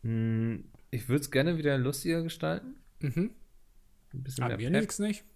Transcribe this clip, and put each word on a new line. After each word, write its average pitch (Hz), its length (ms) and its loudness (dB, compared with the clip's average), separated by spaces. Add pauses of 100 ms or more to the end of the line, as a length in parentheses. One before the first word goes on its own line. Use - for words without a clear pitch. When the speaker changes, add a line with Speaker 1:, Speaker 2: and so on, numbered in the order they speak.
Speaker 1:
Hm, 113 600 0 (260)
ich 110 180 -4
würd's 139 220 2
gerne 160 280 4
wieder 147 200 4
lustiger 143 440 0
gestalten. 165 540 -4 (240)
Speaker 2:
Mhm. 165 300 0 (800)
Speaker 1:
Ein 127 100 -8
bisschen 127 220 -4
Speaker 2:
An 120 60 0
Speaker 1:
mehr 117 80 -2
Speaker 2:
mir 120 120 -2
Speaker 1:
Pep. 208 100 6
Speaker 2:
liegt's - 180 -2
nicht. 208 260 0 (120)